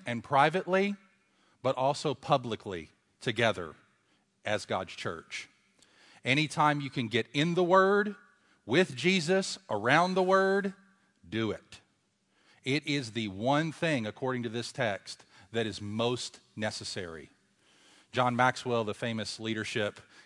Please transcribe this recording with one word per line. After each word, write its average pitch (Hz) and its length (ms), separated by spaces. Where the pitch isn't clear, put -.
and 117 160
privately, 175 760
but 127 160
also 139 360
publicly 110 760
together 104 540
as 104 220
God's 95 280
church. - 540
Anytime 147 560
you 139 80
can 123 180
get 113 260
in 160 200
the 180 100
Word, 196 500
with 143 280
Jesus, 180 640
around 147 460
the 185 80
Word, 190 500
do 107 220
it. - 280
It 143 200
is 139 280
the 110 160
one 135 420
thing, 143 340
according 123 380
to 117 60
this 113 240
text, - 500
that 113 120
is 101 160
most 113 600
necessary. 95 760
John 123 240
Maxwell, 123 480
the 104 100
famous 110 460
leadership 110 600